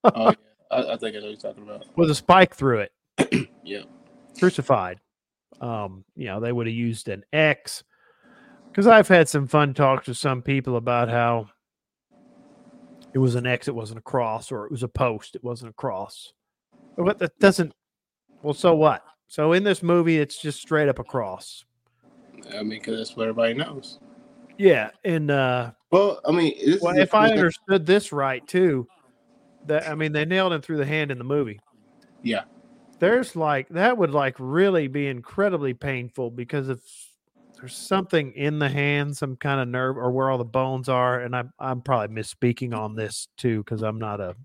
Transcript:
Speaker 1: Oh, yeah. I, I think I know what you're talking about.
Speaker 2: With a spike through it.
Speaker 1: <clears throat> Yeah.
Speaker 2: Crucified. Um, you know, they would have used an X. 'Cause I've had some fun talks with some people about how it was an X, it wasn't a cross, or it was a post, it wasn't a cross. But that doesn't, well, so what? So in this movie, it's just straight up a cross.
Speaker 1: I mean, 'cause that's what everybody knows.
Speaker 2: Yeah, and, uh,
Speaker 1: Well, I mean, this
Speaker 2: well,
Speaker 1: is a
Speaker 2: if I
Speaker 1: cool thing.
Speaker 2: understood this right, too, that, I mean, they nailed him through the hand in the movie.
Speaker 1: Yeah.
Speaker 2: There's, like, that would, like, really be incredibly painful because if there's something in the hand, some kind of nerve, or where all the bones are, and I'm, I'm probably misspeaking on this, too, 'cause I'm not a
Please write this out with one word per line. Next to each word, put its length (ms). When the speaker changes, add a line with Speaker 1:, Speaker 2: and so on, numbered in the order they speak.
Speaker 1:
Oh, 240
yeah. 60
I, 220
I 60
think 180
I 20
know 80
what 40
you're 60
talking 120
about. 200
Speaker 2:
With 160
a 20
spike 400
through 320
it. 0
Speaker 1:
<clears throat> 320
Yeah. 180
Speaker 2:
Crucified. 640
Um, 440
you 120
know, 120
they 140
would 160
have 80
used 320
an 240
X. 500
'Cause 140
I've 220
had 200
some 200
fun 260
talks 320
with 100
some 260
people 340
about 320
how 400
it 60
was 160
an 120
X, 200
it 80
wasn't 240
a 40
cross, 500
or 140
it 40
was 140
a 40
post, 460
it 80
wasn't 280
a 40
cross. 580
But 220
that 220
doesn't, 320
well, 120
so 220
what? 260
So 280
in 100
this 180
movie, 360
it's 220
just 200
straight 280
up 120
a 40
cross. 600
Speaker 1:
I 60
mean, 180
'cause 180
that's 180
what 80
everybody 300
knows. 440
Speaker 2:
Yeah, 320
and, 280
uh, 400
Speaker 1:
Well, 340
I 60
mean, 240
this 160
Speaker 2:
well, 120
Speaker 1:
is 80
a 20
Speaker 2:
if 120
I 80
Speaker 1:
cool 80
thing. 80
Speaker 2:
understood 480
this 260
right, 340
too, 400
that, 220
I 80
mean, 160
they 120
nailed 280
him 100
through 140
the 100
hand 240
in 80
the 60
movie. 340
Speaker 1:
Yeah. 220
Speaker 2:
There's, 360
like, 340
that 280
would, 140
like, 260
really 480
be 220
incredibly 680
painful 560
because 380
if 100
there's 180
something 600
in 260
the 80
hand, 480
some 200
kind 240
of 80
nerve, 300
or 140
where 180
all 80
the 60
bones 440
are, 320
and 160
I'm, 220
I'm 240
probably 340
misspeaking 600
on 180
this, 320
too, 280
'cause 180
I'm 160
not 220
a 240